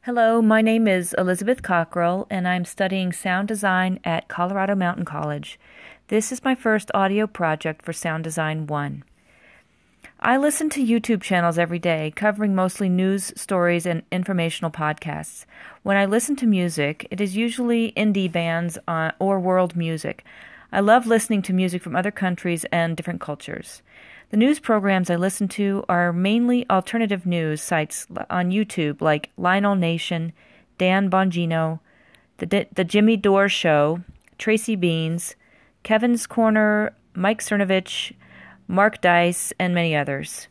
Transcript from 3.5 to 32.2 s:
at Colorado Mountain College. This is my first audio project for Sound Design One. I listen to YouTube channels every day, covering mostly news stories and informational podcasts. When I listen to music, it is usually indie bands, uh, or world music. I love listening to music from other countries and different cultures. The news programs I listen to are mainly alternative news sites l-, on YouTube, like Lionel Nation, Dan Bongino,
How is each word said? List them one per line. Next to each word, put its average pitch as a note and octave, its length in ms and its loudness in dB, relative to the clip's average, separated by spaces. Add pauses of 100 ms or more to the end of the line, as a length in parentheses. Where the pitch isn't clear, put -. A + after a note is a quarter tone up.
at E3 240 -4
Colorado G3 480 -2
Mountain F3+ 300 -2
College. D3 540 -8 (500)
This G#3+ 220 0
is B3 120 -10
my C4 100 0
first G#3+ 400 0
audio G3+ 320 2
project D#3+ 560 -4
for E3+ 100 -10
Sound D#3+ 320 -6
Design D#3 440 -4
One. C#3+ 360 -6 (1160)
I B3 180 2
listen D4 320 0
to C#4+ 160 -2
YouTube A3+ 380 0
channels E3+ 340 0
every E3+ 220 0
day, D#3 360 -2
covering G#3 380 0
mostly F#3 340 0
news F#3+ 480 0
stories F3 520 0
and E3 240 -4
informational F3 580 -2
podcasts. D3+ 760 -6 (360)
When G3 160 0
I G3 80 4
listen A#3 300 0
to B3+ 100 -2
music, E3+ 640 0
it F#3 100 -8
is G3 160 -2
usually A#3 640 0
indie G3 340 2
bands, E3+ 460 -2 (100)
uh, D#3+ 300 -2
or F#3+ 220 0
world F3+ 360 2
music. E3 480 -4 (480)
I G3 100 2
love A3+ 260 6
listening A3 360 2
to F#3 100 -2
music F#3 280 0
from D#3+ 140 -8
other F#3 160 0
countries F3 540 -4
and E3 300 -2
different E3+ 260 -8
cultures. - 600 -12 (500)
The G#3 60 0
news C#4 220 4
programs G3 500 2
I F3 60 2
listen F#3 340 -2
to G3 380 -2
are F3 240 2
mainly A#3 580 2
alternative G3 560 0
news D#3+ 360 -2
sites - 540 -4
l-, - 140 -8
on F3+ 220 0
YouTube, F#3 480 -2
like D3+ 380 0
Lionel G3 380 2
Nation, E3 580 -2 (440)
Dan F#3 320 2
Bongino, E3 720 0 (580)